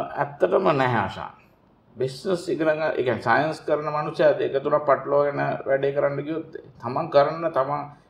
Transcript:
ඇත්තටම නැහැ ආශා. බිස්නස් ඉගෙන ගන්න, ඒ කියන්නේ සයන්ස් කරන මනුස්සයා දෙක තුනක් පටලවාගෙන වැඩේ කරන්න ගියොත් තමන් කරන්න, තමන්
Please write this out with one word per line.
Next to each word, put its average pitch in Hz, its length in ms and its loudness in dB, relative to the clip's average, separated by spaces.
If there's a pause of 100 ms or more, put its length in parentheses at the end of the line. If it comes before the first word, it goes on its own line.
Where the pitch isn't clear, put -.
(140)
ඇත්තටම 185 540 0
නැහැ 127 320 2
ආශා. 92 320 -6 (640)
බිස්නස් 165 520 -4
ඉගෙන 156 180 -2
ගන්න, 156 220 2
ඒ - 160 -2
කියන්නේ 120 180 0
සයන්ස් 143 380 2
කරන 151 260 -2
මනුස්සයා 151 520 2
දෙක 127 240 -2
තුනක් 147 240 0
පටලවාගෙන 143 540 2 (240)
වැඩේ 139 280 2
කරන්න 143 320 0
ගියොත් 160 320 -8 (220)
තමන් 139 320 -4
කරන්න, 156 420 2
තමන් 143 300 -2 (280)